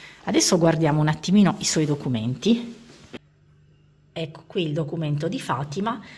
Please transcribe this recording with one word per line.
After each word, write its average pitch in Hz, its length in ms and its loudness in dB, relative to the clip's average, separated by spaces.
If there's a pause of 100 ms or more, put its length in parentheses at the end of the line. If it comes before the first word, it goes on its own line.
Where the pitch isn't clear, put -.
(240)
Adesso 254 320 2
guardiamo 160 440 4
un 151 80 2
attimino 180 500 4
i - 60 -10
suoi 160 200 0
documenti. 143 920 -2 (1400)
Ecco - 340 -10
qui 196 160 -4
il 151 100 -2
documento 151 540 -2
di 214 140 -4
Fatima. 190 600 -4 (180)